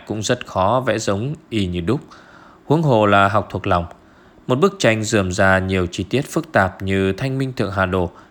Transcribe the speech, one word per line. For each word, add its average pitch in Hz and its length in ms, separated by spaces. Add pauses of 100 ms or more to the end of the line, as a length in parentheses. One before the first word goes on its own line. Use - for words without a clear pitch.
cũng 107 160
rất 123 240
khó 104 380
vẽ 110 120
giống 110 380 (140)
y 101 180
như 87 140
đúc. 107 200 (640)
Huống 165 180
hồ 117 220
là 101 220
học 101 220
thuộc 98 180
lòng. 90 180 (640)
Một 127 120
bức 196 200
tranh 110 240
rườm 101 280
rà 95 280
nhiều 92 320
chi - 120
tiết 123 180
phức - 300
tạp 95 300
như 98 320
Thanh 131 240
Minh 131 160
Thượng 101 180
Hà 95 140
Đồ 90 260 (200)